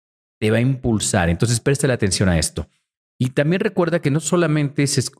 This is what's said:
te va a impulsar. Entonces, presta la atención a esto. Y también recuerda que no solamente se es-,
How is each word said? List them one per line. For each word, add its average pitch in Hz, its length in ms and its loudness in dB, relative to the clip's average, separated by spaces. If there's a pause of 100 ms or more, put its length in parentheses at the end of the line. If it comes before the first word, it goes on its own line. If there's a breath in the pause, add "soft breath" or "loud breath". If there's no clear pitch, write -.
(400)
te 107 100 0
va 110 80 2
a - 20 2
impulsar. 117 680 0
Entonces, 117 300 0
presta 139 280 0
la 127 80 2
atención 104 340 0
a 85 100 2
esto. - 300 -4 (500)
Y 127 120 0
también 156 300 0
recuerda 180 400 -2
que 147 100 0
no 147 100 0
solamente 151 640 0
se 135 140 0
es-, - 200 -4